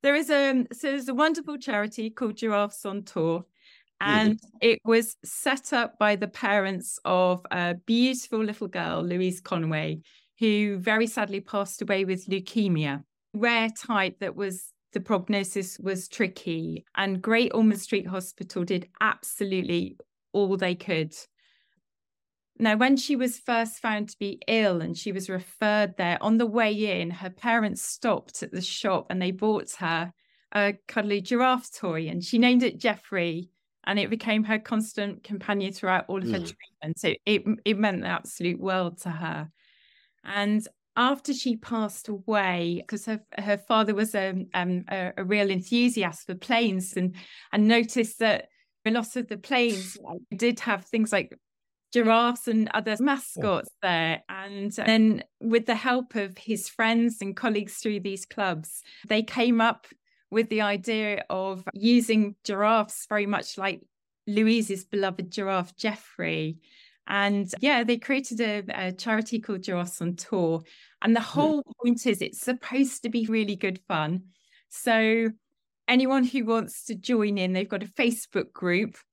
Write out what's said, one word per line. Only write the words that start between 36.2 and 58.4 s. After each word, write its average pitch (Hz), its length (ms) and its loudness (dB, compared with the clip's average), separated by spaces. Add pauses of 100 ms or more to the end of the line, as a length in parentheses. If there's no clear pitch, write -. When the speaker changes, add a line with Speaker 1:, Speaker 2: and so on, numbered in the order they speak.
Speaker 1:
her 185 80 0
Speaker 2:
Mm. 82 160 -10
Speaker 1:
treatment. - 440 -10
So 175 140 2 (120)
it, 208 180 2 (220)
it 208 120 2
meant 202 240 0
the 180 60 -6
absolute 175 520 -4
world 185 420 -2
to 180 80 -8
her. 160 420 -8 (720)
And 208 420 0 (300)
after 269 380 0
she 247 240 -2
passed 220 500 -6
away, 185 800 -2
'cause 208 180 -8
her, 220 160 -6 (160)
her 202 200 0
father 214 360 2
was 214 220 0
a, 190 380 -2
um, 180 360 0
a, 185 280 -4
a 196 60 -4
real 202 280 2
enthusiast 202 760 0
for 190 100 -6
planes 190 600 0
and, 180 180 0 (360)
and 208 160 4
noticed 226 520 2
that 220 300 2 (360)
a 220 60 2
lot 233 240 -2
of 247 120 -4
the 208 100 -8
planes, 208 640 0
like, 175 200 -12 (160)
did 233 240 2
have 196 240 -2
things 220 260 0
like - 260 -2 (560)
giraffes 233 540 4
and 220 260 2
other 220 260 -2
mascots 240 680 0 (120)
there. 165 480 0
And 196 420 -8
then 220 520 4 (160)
with 226 260 2
the 240 100 0
help 247 400 -2
of 196 220 -4
his 202 320 -6
friends 233 520 0
and 196 140 -6
colleagues 214 420 -2
through 208 240 -2
these 196 240 -8
clubs, 175 560 -6 (260)